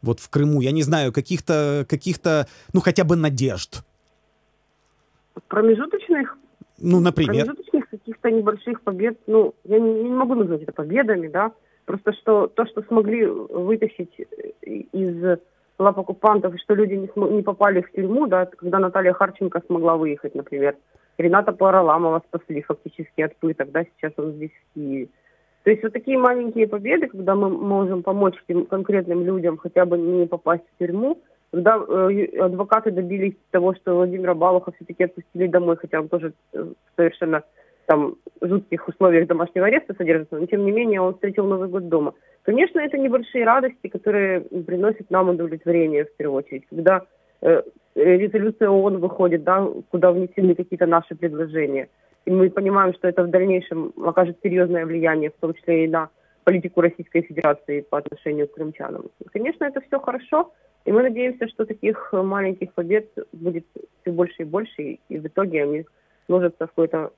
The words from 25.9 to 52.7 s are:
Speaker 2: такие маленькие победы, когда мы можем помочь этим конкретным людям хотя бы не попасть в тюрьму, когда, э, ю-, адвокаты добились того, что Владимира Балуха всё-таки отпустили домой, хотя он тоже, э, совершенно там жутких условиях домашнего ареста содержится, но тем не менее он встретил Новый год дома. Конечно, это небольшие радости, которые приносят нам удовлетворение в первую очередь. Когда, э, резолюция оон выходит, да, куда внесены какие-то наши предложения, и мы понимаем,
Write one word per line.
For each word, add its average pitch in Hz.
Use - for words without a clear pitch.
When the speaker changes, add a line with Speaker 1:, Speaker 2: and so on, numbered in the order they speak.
Speaker 2:
такие 254
маленькие 240
победы, 214
когда 190
мы 196
можем 190
помочь 196
этим 175
конкретным 190
людям 175
хотя 180
бы 175
не 175
попасть 170
в -
тюрьму, 208
когда, 180
э, 185
ю-, 202
адвокаты 202
добились 190
того, 185
что 180
Владимира 180
Балуха 180
всё-таки -
отпустили 180
домой, 170
хотя 160
он 156
тоже, 160
э, -
совершенно 165
там 147
жутких 185
условиях 170
домашнего 170
ареста 240
содержится, 160
но 156
тем 202
не 196
менее 214
он 185
встретил 196
Новый 190
год 180
дома. 147
Конечно, 330
это 294
небольшие 254
радости, 247
которые 196
приносят 190
нам 185
удовлетворение 165
в 151
первую 139
очередь. 135
Когда, 180
э, 165
резолюция 208
оон 196
выходит, 175
да, 185
куда 180
внесены 180
какие-то 180
наши 165
предложения, 151
и 180
мы 185
понимаем, 196